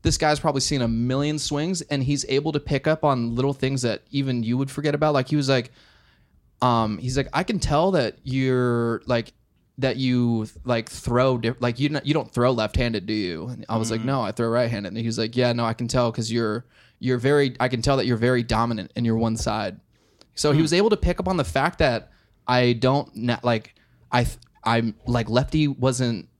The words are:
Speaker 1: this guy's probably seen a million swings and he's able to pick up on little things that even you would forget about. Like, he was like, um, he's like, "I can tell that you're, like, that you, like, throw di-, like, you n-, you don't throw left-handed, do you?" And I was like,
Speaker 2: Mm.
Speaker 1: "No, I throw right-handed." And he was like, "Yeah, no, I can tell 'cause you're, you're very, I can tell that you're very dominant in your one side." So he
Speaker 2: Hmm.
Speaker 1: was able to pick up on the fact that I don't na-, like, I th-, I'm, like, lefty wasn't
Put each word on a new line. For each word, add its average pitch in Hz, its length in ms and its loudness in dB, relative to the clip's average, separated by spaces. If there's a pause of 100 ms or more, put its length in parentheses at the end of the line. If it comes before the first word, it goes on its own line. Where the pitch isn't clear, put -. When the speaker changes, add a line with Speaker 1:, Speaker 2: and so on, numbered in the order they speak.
Speaker 1:
this - 140 2
guy's 151 240 2
probably 139 220 0
seen 143 180 0
a 117 80 2
million 127 500 0
swings 156 440 -2
and 139 200 -2
he's 139 280 -2
able 147 220 0
to 143 80 0
pick 139 260 -2
up 156 180 0
on 120 320 0
little 135 160 0
things 131 300 -2
that 113 280 -2
even 135 320 -2
you 117 140 0
would 135 140 -2
forget 147 240 -2
about. 151 180 2
Like, 131 160 0
he 151 80 0
was 135 140 0
like, 127 200 0 (920)
um, 113 360 2
he's 127 180 -4
like, 135 160 -2
"I 160 100 0
can 196 160 -2
tell 160 340 2
that 127 300 0
you're, 123 840 0
like, 117 260 -2 (460)
that 127 180 0
you, 123 500 0 (180)
like, 117 260 -2
throw 123 480 0
di-, 117 200 -2
like, 123 220 -2
you 143 80 2
n-, 151 160 -2
you 143 80 0
don't 143 180 -2
throw 123 220 2
left-handed, 110 540 -2
do 113 80 -4
you?" 90 340 -4
And 123 200 -12
I 113 100 0
was 113 120 -2
like, 113 120 -4
Speaker 2:
Mm. 117 40 -4
Speaker 1:
"No, 135 140 -2
I 107 120 -4
throw 113 160 -2
right-handed." 117 400 -2
And 104 100 -8
he 113 80 -4
was 113 100 -2
like, 117 220 -4
"Yeah, 123 160 2
no, 120 100 0
I 113 80 0
can 117 160 -6
tell 120 240 2
'cause 113 180 -6
you're, 113 360 -2 (320)
you're 127 180 0
very, 139 440 2
I 127 80 2
can 123 120 -2
tell 139 160 2
that 117 80 0
you're 117 140 2
very 120 240 2
dominant 113 520 -2
in 117 120 0
your 113 100 2
one 113 220 0
side." 107 420 -4 (540)
So 147 180 2
he 143 60 4
Speaker 2:
Hmm. 160 40 4
Speaker 1:
was 160 120 2
able 208 160 4
to 202 80 2
pick 175 200 0
up 185 100 -2
on 185 100 0
the 139 60 0
fact 151 340 -2
that 127 320 0 (360)
I 123 280 4
don't 131 420 0
na-, 120 260 -2
like, 117 320 -2 (380)
I 123 120 4
th-, - 120 -4 (260)
I'm, 113 320 0 (120)
like, 117 240 0
lefty 143 360 2
wasn't 127 640 -2 (120)